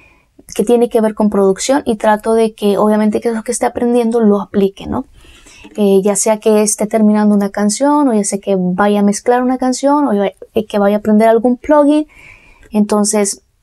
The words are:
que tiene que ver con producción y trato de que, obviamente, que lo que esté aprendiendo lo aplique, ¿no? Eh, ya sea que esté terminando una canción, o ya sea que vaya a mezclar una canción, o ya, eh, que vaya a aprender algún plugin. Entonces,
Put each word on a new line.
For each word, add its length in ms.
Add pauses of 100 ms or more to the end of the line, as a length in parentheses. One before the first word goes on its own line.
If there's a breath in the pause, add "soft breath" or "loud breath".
(540 soft breath)
que 100
tiene 240
que 120
ver 140
con 160
producción 560
y 100
trato 380
de 200
que, 240
obviamente, 420
que 100
lo 140
que 80
esté 140
aprendiendo 540
lo 200
aplique, 460
¿no? 200 (680 loud breath)
Eh, 260
ya 140
sea 220
que 240
esté 240
terminando 480
una 160
canción, 580
o 60
ya 100
sea 140
que 200
vaya 420
a 20
mezclar 400
una 160
canción, 500
o 40
ya, 200 (220)
eh, 120
que 120
vaya 180
a 40
aprender 280
algún 280
plugin. 500 (640 loud breath)
Entonces, 720 (200)